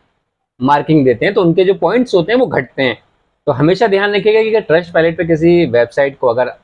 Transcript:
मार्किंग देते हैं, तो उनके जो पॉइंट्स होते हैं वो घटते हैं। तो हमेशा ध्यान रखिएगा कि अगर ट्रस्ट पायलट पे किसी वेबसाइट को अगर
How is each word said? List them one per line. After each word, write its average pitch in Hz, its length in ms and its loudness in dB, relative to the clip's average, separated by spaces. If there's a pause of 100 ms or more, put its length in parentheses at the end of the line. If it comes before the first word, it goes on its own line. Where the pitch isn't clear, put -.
(600)
मार्किंग 147 440 2
देते 123 200 0
हैं, 202 80 -2
तो 208 80 0
उनके 170 220 2
जो 190 100 2
पॉइंट्स 196 420 -2
होते 170 160 0
हैं 247 80 2
वो 240 80 0
घटते 139 360 -6
हैं। 123 140 -2 (480)
तो 147 60 0
हमेशा 180 360 0
ध्यान 202 280 0
रखिएगा 214 260 2
कि 220 80 -2
अगर 220 100 0
ट्रस्ट 170 340 -2
पायलट 165 240 0
पे 180 80 -4
किसी 165 400 2
वेबसाइट 127 520 -2
को 131 100 -2
अगर 117 260 -2 (100)